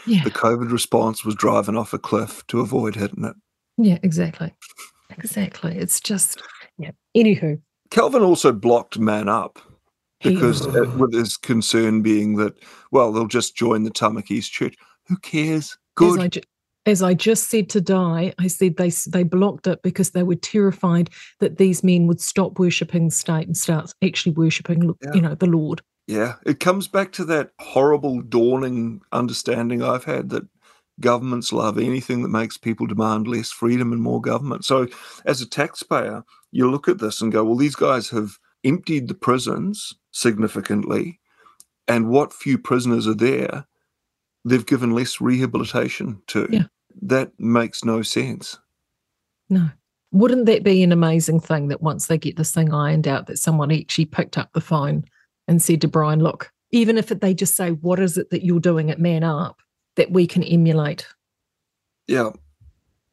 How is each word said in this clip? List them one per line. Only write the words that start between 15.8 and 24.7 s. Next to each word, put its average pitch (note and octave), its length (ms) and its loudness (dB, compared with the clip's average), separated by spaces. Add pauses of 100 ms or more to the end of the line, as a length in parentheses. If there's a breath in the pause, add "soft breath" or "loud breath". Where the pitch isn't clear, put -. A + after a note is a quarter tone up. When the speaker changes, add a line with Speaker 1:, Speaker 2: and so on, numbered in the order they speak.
Speaker 2:
Good. F3+ 260 6
Speaker 1:
I F3+ 80 0
ju-, F3 120 -6 (440)
as G3+ 180 4
I F#3 120 4
just A3 340 0
said G#3+ 220 0
to G#3+ 100 0
Di, F3 580 0
I F3+ 100 0
said F3 280 0
they F3+ 120 0
s-, - 180 -4
they F3 160 0
blocked F3+ 440 0
it - 160 -2
because F#3 280 0
they F#3 120 -2
were F3+ 120 0
terrified F3+ 760 0 (320 loud breath)
that D#3+ 160 -2
these F#3 260 4
men F3+ 260 4
would E3+ 120 2
stop - 380 -2
worshipping F3 500 0
the D3+ 60 -2
state D#3+ 320 -2
and E3 100 -4
start D#3+ 380 -2 (100)
actually E3+ 280 0
worshipping, E3 500 0 (200)